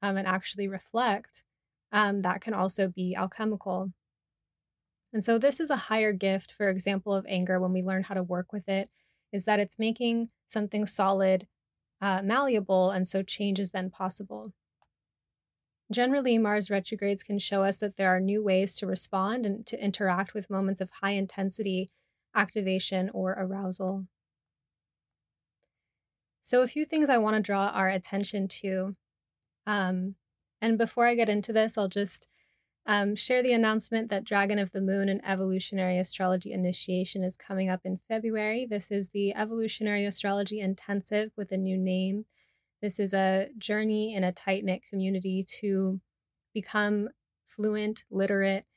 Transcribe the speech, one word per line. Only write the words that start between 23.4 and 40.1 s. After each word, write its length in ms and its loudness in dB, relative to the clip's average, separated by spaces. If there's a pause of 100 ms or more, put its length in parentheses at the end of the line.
So 180 4
a 60 4
few 180 -4
things 240 2
I 80 6
want 200 4
to 40 2
draw 280 0
our 200 2
attention 580 -2
to. 480 -4 (680)
Um, 480 0 (480)
and 160 2
before 300 2
I 80 4
get 120 4
into 240 0
this, 240 4
I'll 120 0
just, 400 -2 (580)
um, 300 2
share 260 2
the 120 4
announcement 580 2
that 120 -2
Dragon 360 2
of 120 -2
the 100 -4
Moon, 280 2
an 160 0
evolutionary 720 0
astrology 540 0
initiation, 720 -2
is 120 -4
coming 320 -4
up 160 -2
in 240 -4
February. 640 -2
This 220 -4
is 180 -2
the 240 0
Evolutionary 720 -2
Astrology 540 -2